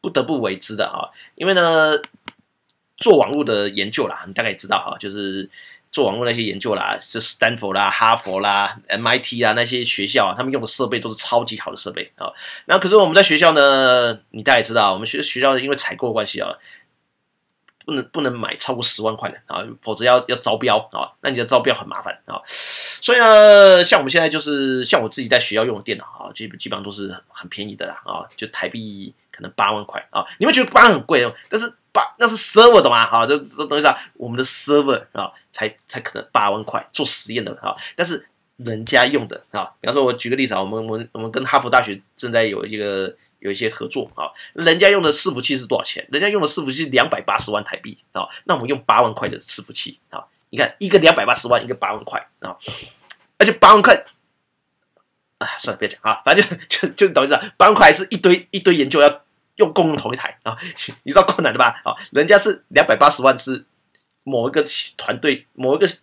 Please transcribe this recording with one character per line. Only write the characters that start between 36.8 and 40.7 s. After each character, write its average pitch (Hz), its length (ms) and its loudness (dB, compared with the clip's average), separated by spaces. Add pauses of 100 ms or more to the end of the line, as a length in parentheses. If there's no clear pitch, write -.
做 110 120 -4
实 - 300 -8
验 117 100 -6
的 104 160 -12
啊， - 140 -8 (220)
但 170 100 -2
是 165 200 -10 (300)
人 113 300 -10
家 123 200 2
用 131 200 -2
的 - 240 -16
啊， 98 300 -8
比 120 60 -8
方 120 80 -2
说 139 100 2
我 123 80 0
举 120 180 -8
个 131 60 -2
例 135 100 -2
子 110 80 -6
啊， 92 80 -2
我 95 40 -4
们， 110 200 -8